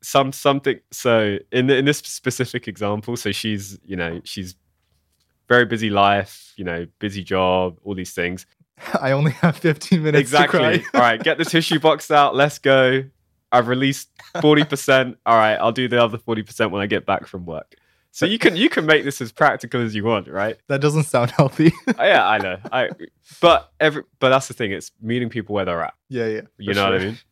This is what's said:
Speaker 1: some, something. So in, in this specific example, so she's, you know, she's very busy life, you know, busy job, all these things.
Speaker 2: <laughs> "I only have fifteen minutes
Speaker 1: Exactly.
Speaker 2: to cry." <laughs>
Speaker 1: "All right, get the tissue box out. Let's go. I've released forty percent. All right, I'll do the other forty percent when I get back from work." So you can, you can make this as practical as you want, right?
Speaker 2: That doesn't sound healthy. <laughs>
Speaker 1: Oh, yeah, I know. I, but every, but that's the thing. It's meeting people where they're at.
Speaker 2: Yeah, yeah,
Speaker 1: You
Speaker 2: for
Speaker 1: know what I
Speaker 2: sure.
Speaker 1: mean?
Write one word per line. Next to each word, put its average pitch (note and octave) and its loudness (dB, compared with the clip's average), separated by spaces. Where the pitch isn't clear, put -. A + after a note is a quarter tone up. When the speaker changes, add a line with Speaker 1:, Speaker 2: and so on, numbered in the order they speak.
Speaker 1:
some, C3+ 0
something. C#3 0
So A2 0
in, B2+ 0
in C3+ 2
this D3 0
specific - -8
example, G#2+ -6
so G#2+ -6
she's, G2 -8
you F#2+ -10
know, E2+ -6
she's F2+ -12
very B2 6
busy A2 -4
life, G2+ 0
you G#2 -12
know, E2+ -8
busy G2+ -8
job, F#2 0
all G2+ -10
these F#2 -12
things. F2+ -6
Speaker 2:
<laughs> - -8
"I C3+ 0
only C#3+ 2
have E3 0
fifteen D#3+ 0
minutes D3 0
Speaker 1:
Exactly. C#3+ 2
Speaker 2:
to D#3+ 0
cry." - -14
<laughs> - -20
Speaker 1:
"All C3 4
right, A#2 2
get D#3 0
the D#3+ -2
tissue E3 0
box D3+ 0
out. C#3+ 4
Let's C#3+ 0
go. C3 4
I've A#2+ 4
released C3 -2
forty D3+ 6
percent. C3+ 0
All A#2 4
right, G#2+ 4
I'll A2 0
do B2+ -4
the A#2+ 2
other A#2 0
forty A2 -6
percent G#2+ -2
when G2 -4
I G2+ -2
get G2+ -2
back - -2
from F2+ -12
work." D#2+ -14
So - -4
you G#3+ -2
can, C4+ 2
you A#3 2
can - -2
make D#3 4
this C#3 -6
as A#2 -10
practical C3 0
as A2+ -4
you G#2 -4
want, G#2+ -2
right? G2 -4
Speaker 2:
That C#3 -2
doesn't D3+ 2
sound A#2+ 0
healthy. D#3 2
<laughs> - -10
Speaker 1:
Oh, A#2+ 0
yeah, D3+ 4
I G#2+ 2
know. F#2 -6
I, B2+ -2
but E3+ 4
every, D3+ 0
but C3 4
that's C3 2
the B2 -14
thing. G#2+ -4
It's F2+ -10
meeting A#2 -4
people G#2 -8
where G2+ -2
they're E2+ -4
at. D#2 -8
Speaker 2:
Yeah, A#2+ -6
yeah, G#2+ -6
Speaker 1:
You G2+ -6
Speaker 2:
for G2 0
Speaker 1:
know G2 2
what G2 0
I - 0
Speaker 2:
sure. F#2+ -4
Speaker 1:
mean? A2+ -10